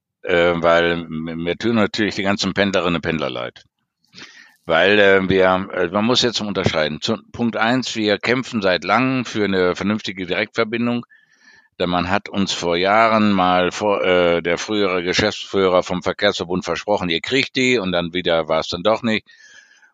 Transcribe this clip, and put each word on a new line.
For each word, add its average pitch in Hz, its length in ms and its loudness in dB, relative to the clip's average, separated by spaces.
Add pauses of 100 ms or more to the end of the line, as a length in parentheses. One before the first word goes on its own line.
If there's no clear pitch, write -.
(220)
äh, 87 340 2
weil 85 520 2
m-, 80 280 -8
mir 85 200 -4
tun 117 200 -2
natürlich 104 400 0
die 101 80 -6
ganzen 98 300 -2
Pendlerinnen 92 420 0
und 76 60 -4
Pendler 78 280 -4
leid. 62 320 -10 (1040)
Weil, 90 320 4
äh, 98 300 6
wir, 92 440 2
äh, 90 180 -2
man 104 160 0
muss 123 160 2
jetzt 117 180 -2
unterscheiden. 87 600 -2
Zu, 110 180 -4 (120)
Punkt 117 260 -4
eins, 117 380 -2
wir 104 240 0
kämpfen 120 440 -2
seit 90 200 2
langem 123 420 0
für 107 200 -4
eine 92 320 0
vernünftige 95 500 -4
Direktverbindung. 113 800 -4 (720)
Denn 90 100 -2
man 87 220 0
hat 101 180 -2
uns 98 240 -2
vor 85 240 -2
Jahren 107 540 4
mal 90 400 2
vor, 101 320 -2
äh, 87 400 4
der 85 160 0
frühere 95 460 -2
Geschäftsführer 90 800 2
vom 90 180 -4
Verkehrsverbund 92 600 -2
versprochen, 90 460 -2
ihr 82 100 -2
kriegt - 340 -2
die, 127 240 2
und 92 140 -2
dann 87 200 -2
wieder 85 360 -2
war's 80 220 -2
dann 87 120 -6
doch 107 220 0
nicht. 110 200 -2 (680)